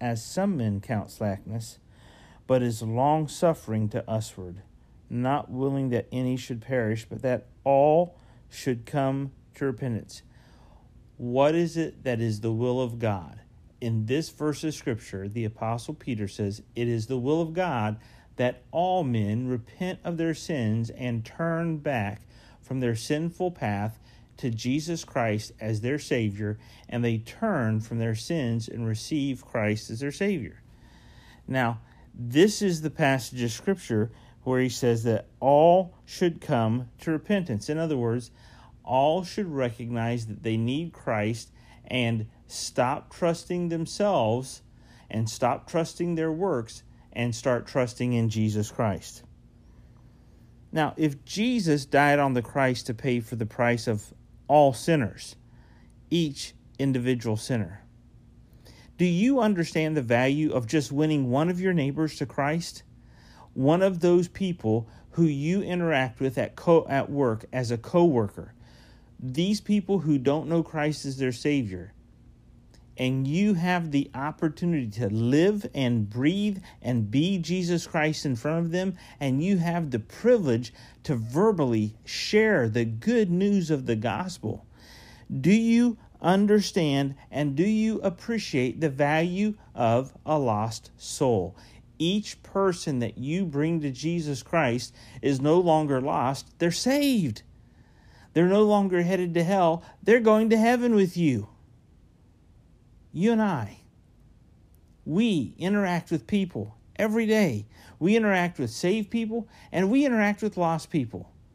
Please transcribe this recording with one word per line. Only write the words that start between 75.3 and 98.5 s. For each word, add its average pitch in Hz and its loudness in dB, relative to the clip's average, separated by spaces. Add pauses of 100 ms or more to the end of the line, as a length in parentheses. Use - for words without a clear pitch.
and 120 0
breathe 190 0 (180)
and 113 -2
be 170 2
Jesus 175 -2
Christ 156 -2
in 135 -2
front 156 -2
of 165 -2
them. 180 -2 (240)
And 135 0
you 196 2
have 170 0
the 120 -2
privilege 143 2 (300)
to 143 -2
verbally 120 0
share 208 2
the 117 0
good 185 0
news 180 2
of 131 -2
the 117 0
gospel. 110 -4 (760)
Do 143 4
you 226 4 (240)
understand 175 2 (160)
and 143 -2
do 165 2
you 220 0
appreciate 180 -2
the 156 0
value 165 0 (200)
of 123 0
a 151 0
lost 113 -2
soul? 107 0 (440)
Each 196 -2
person 175 -2
that 113 -4
you 156 -4
bring 160 0
to 147 -4
Jesus 147 -4
Christ 123 -2 (260)
is 139 0
no 151 4
longer 156 2
lost. 139 -2
They're 170 2
saved. 247 0 (920)
They're 170 4
no 202 6